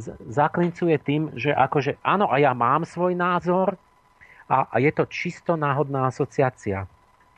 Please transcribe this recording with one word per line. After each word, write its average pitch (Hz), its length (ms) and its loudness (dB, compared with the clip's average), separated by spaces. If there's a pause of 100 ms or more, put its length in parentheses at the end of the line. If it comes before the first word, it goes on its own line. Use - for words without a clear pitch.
z-, - 160 -14 (160)
zaklincuje 170 640 2
tým, 147 240 -2 (140)
že 127 160 -2
akože 139 500 0
áno, 180 300 0
a 135 80 2
ja 139 160 4
mám 131 320 2
svoj 180 260 -2
názor 180 640 0 (720)
a, 135 180 2
a - 140 -6
je 139 100 4
to 156 160 0
čisto - 480 -6
náhodná 139 560 0
asociácia. 123 800 -2 (480)